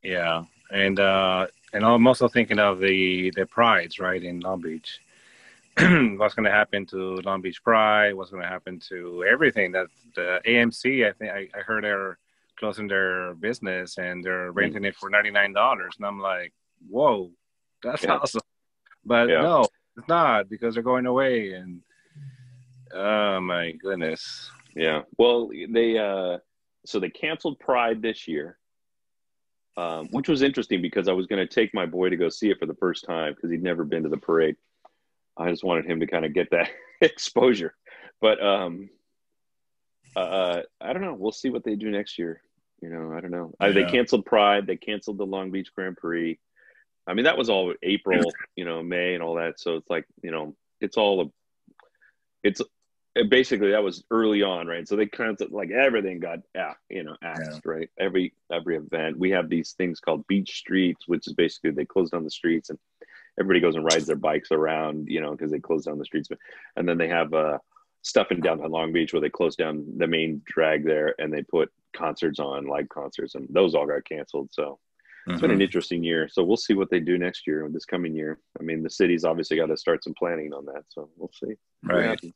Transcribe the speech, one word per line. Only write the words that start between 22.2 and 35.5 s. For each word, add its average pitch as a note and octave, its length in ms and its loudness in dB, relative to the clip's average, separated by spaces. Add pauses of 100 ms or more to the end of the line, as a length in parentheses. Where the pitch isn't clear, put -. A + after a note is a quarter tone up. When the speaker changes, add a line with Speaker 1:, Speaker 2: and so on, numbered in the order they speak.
Speaker 1:
oh G2+ 460 2
my F2 320 -2
goodness. E2 800 -6 (240)
Speaker 2:
Yeah. D#2 260 0 (160)
Well, A#2+ 320 4 (200)
they, A2+ 280 4
uh, F#2+ 400 -2 (480)
so A2 140 -4
they F#2 100 -2
canceled D#3 500 -6
Pride A#2 440 2
this A2+ 240 -6
year, D#2 320 -8 (1160)
um, E2 360 -6
which C3+ 180 -2
was C#3 140 4
interesting A#2+ 400 0
because F2+ 240 -2
I F#2+ 60 2
was F#2 120 0
gonna F#2+ 220 -2
take A2+ 260 2
my F2+ 140 0
boy F2+ 220 0
to F2+ 80 0
go E2+ 120 0
see G#2 220 0
it - 80 0
for D#2+ 80 -4
the D#2 80 -8
first F2+ 300 -2
time D#2+ 280 -4
'cause - 160 -8
he'd E2+ 140 -4
never E2+ 200 -2
been D#2 200 -2
to D2+ 60 -4
the C#2+ 80 -2
parade. D#2+ 380 2 (800)
I E2+ 140 -4
just E2+ 140 -4